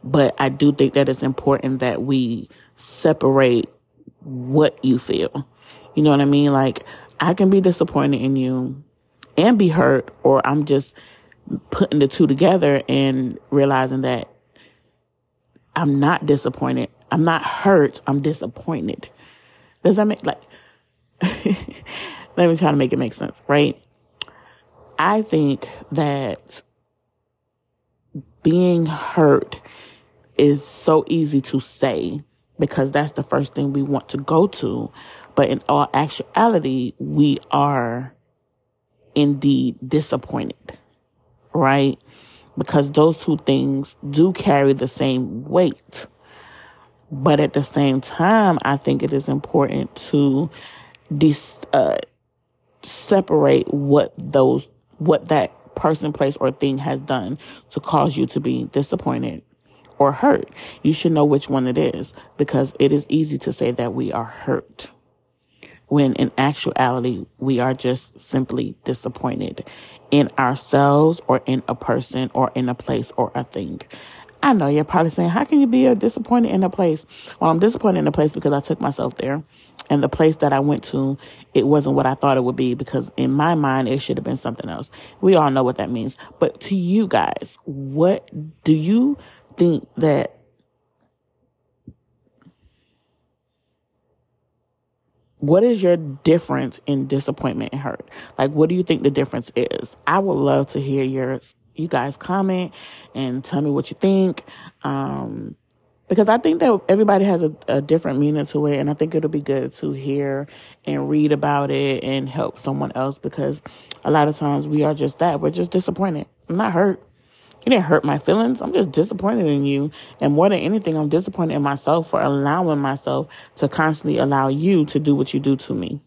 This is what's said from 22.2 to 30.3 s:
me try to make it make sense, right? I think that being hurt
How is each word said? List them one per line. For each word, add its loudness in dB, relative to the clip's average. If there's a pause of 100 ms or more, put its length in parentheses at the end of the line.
me 4
try 2
to 2
make 0
it -2
make -4
sense, -12
right? 0 (1160)
I 2
think 0 (220)
that -4 (1800)
being 2
hurt 2 (760)